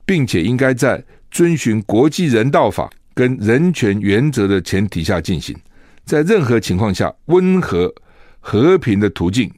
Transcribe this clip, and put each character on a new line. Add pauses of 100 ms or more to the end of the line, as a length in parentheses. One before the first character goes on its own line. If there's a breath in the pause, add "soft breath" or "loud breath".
并
且
应
该
在 (260 soft breath)
遵
循
国
际
人
道
法 (240)
跟
人
权
原
则
的
前
提
下
进
行。 (500 soft breath)
在
任
何
情
况
下， (120)
温
和 (460 soft breath)
和
平
的
途
径